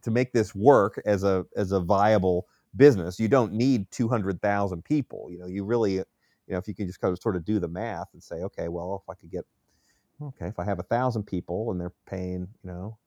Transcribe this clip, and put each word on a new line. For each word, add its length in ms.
to 80
make 220
this 220
work 520
as 180
a, 220
as 160
a 80
viable 680
business, 420
you 80
don't 280
need 360
two 160
hundred 360
thousand 420
people. 460
You 80
know, 80
you 180
really, 300
you 100
know, 100
if 100
you 60
can 120
just 140
kind 100
of 120
sort 140
of 100
do 120
the 100
math 440
and 100
say, 200
"Okay, 260
well, 340
if 60
I 100
could 120
get, 160
okay, 240
if 120
I 60
have 140
a 40
thousand 400
people 500
and 80
they're 140
paying, 420
you 80
know 360